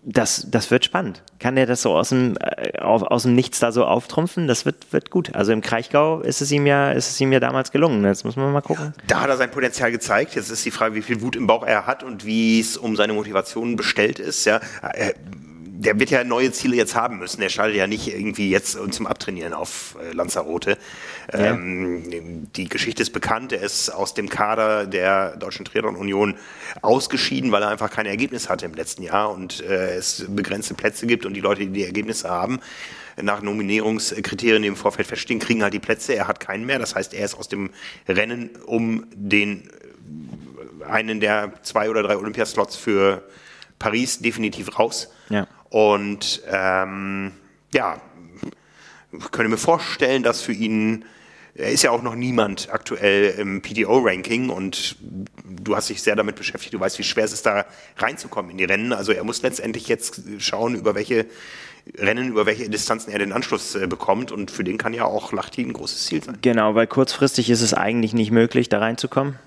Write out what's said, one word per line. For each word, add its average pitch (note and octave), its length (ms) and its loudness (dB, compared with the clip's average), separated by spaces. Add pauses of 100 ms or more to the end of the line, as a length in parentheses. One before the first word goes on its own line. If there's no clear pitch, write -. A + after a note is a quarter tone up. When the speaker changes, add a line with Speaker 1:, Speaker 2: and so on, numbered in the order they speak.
Speaker 1:
Das, - 460 0
das A2+ 180 0
wird B2 140 4
spannend. D3+ 400 -2 (160)
Kann B2+ 160 0
er C3 100 6
das B2 160 0
so F#2+ 140 4
aus E2+ 140 4
dem, B2+ 280 4
äh, - 420 -4
auf, G#2+ 240 4
aus A#2 200 2
dem B2 120 6
Nichts - 240 4
da A#2 120 4
so A#2 140 6
auftrumpfen? D#3 640 2
Das A#2+ 180 2
wird, - 260 -4
wird - 200 0
gut. F3+ 220 0
Also G#2 200 4
im A2 80 2
Kraichgau D3 580 2
ist - 220 -2
es C#3 100 0
ihm C#3+ 160 4
ja, C#3 240 6
ist B2+ 180 0
es - 120 -2
ihm C3+ 100 4
ja C3 80 0
damals C3 320 0
gelungen. C#3 320 4
Jetzt - 220 2
muss A2 100 -4
man C#3 160 0
mal C#3+ 80 2
gucken. D3+ 340 -4 (140)
Speaker 2:
Da - 140 4
hat C#3 80 2
er C3 80 4
sein B2 140 2
Potenzial B2 420 0
gezeigt. A2+ 420 2
Jetzt G#2+ 160 -4
ist A2+ 140 -4
die A#2 60 -2
Frage, A2+ 240 0
wie G#2+ 60 -2
viel A2+ 200 -2
Wut A#2+ 160 -4
im A#2+ 100 0
Bauch A#2 180 4
er G#2+ 220 2
hat C3+ 160 -2
und G#2+ 220 -10
wie A2+ 340 4
es A2 160 0
um A2 220 -2
seine G#2 160 4
Motivation G#2+ 640 -2
bestellt G#2 420 2
ist. - 240 -4
Ja, G#2+ 160 6 (340)
äh, - 200 -2 (600)
der G#2 240 2
wird B2 120 4
ja C3 120 6
neue B2 300 2
Ziele B2 240 2
jetzt A2+ 180 2
haben A#2 220 0
müssen. F2+ 240 -6
Der F#2+ 80 0
startet G#2 260 2
ja G2 120 4
nicht G#2 200 -2
irgendwie G#2 420 -2
jetzt - 280 2 (140)
zum - 140 -6
Abtrainieren F2 480 -6
auf, - 480 -8
äh, E2 120 -10
Lanzarote. E2+ 640 -2 (560)
Speaker 1:
Ja. G#2 60 0
Speaker 2:
Ähm, F2 1160 -2
die F#2 140 -6
Geschichte - 320 -4
ist - 80 -8
bekannt. A#2 420 -4
Er F#2+ 100 -4
ist - 280 -2
aus F#2+ 240 -4
dem G2+ 160 -4
Kader G#2+ 560 2
der F#2+ 500 2
Deutschen F#2+ 300 -10
Triathlon-Union G2+ 680 0 (460)
ausgeschieden, C3 680 2
weil G2+ 120 4
er G#2+ 60 0
einfach G#2 200 -2
keine G#2+ 200 -4
Ergebnisse A#2+ 380 -4
hatte F#2 180 -2
im D#2+ 100 -10
letzten E2 280 -10
Jahr. G2+ 280 0
Und, F#2 300 -10
äh, F#2 340 -2
es - 340 -4
begrenzte G2+ 440 -4
Plätze - 320 -2
gibt A#2 200 0
und G2 80 -6
die G2 80 -8
Leute, G2 200 2
die G2 100 -4
die G2 120 -2
Ergebnisse G#2 460 -4
haben, B2 300 -2 (600)
nach G2+ 200 0
Nominierungskriterien, G#2+ 1200 0
die G#2 80 0
im G2 80 -6
Vorfeld - 300 -2
feststehen, A2+ 320 -6
kriegen A2 240 0
halt G2+ 100 0
die G#2 60 -4
Plätze. - 360 -2
Er G2+ 140 -2
hat - 100 -2
keinen G#2 260 -8
mehr. C3 140 -2
Das A2+ 160 -6
heißt, G2 180 -4
er G2+ 120 -4
ist G2+ 100 -6
aus - 140 -14
dem G2+ 220 -6 (360)
Rennen A2+ 440 0 (160)
um A2+ 460 0
den, G2+ 560 0 (1160)
einen A2 320 -2
der G#2 320 2 (120)
zwei A2 260 0
oder A2 140 2
drei G2+ 120 4
Olympiaslots G#2+ 600 -2
für G2 460 4 (560)
Paris A#2 400 0
definitiv G#2+ 600 -4
raus. - 320 0 (180)
Speaker 1:
Ja. G#2 180 0 (220)
Speaker 2:
Und, G2+ 840 2
ähm, G2 800 0 (420)
ja, G#2 260 0 (1120)
ich - 200 -14
könnte A2+ 180 0
mir A2 80 2
vorstellen, C3+ 640 2
dass A#2+ 220 2
für - 100 -4
ihn, A2 520 0 (500)
er - 160 -2
ist C#3+ 100 2
ja C3 80 4
auch A#2 140 0
noch A#2 100 -4
niemand A#2 580 0
aktuell G2+ 680 4
im G2 240 -4
P - 100 -10
T G#2+ 140 0
O-Ranking A2+ 600 2
und F#2 480 -6 (460)
du G2 320 -4
hast G#2+ 140 -2
dich G2+ 140 -8
sehr G#2 120 4
damit G#2+ 200 2
beschäftigt, - 400 -10
du G2 40 -4
weißt, F#2+ 200 -2
wie G2+ 40 -4
schwer A2 220 0
es G#2+ 80 -4
ist, G#2 140 -2
da G2+ 180 2 (320)
reinzukommen G#2 540 -4
in F#2 80 -12
die F2+ 60 4
Rennen. G#2+ 280 0
Also G2+ 200 0
er F2+ 100 0
muss A2 180 -4
letztendlich A2+ 460 -4
jetzt - 340 -2 (160)
schauen, A2+ 380 -2
über G#2+ 180 0
welche A2 320 0 (720)
Rennen, A#2 320 0
über G#2+ 160 4
welche A2 240 0
Distanzen G#2+ 420 -2
er G#2 60 -4
den G2+ 160 -2
Anschluss, - 400 -4
äh, F#2+ 140 -2
bekommt G2+ 440 0
und G2+ 200 -8
für - 120 -6
den F#2 140 -2
kann A2+ 160 -4
ja A#2 120 -2
auch - 280 -2
Lahti G2 280 -6
ein B2 120 -4
großes - 320 -6
Ziel D#3 180 -4
sein. G#2+ 200 -12
Speaker 1:
Genau, A2 320 4
weil A2+ 120 6
kurzfristig C3 640 2
ist A#2 120 4
es A2 120 2
eigentlich A2 400 2
nicht A2 180 2
möglich, A#2+ 380 4
da G#2 100 4
reinzukommen. B2+ 680 -2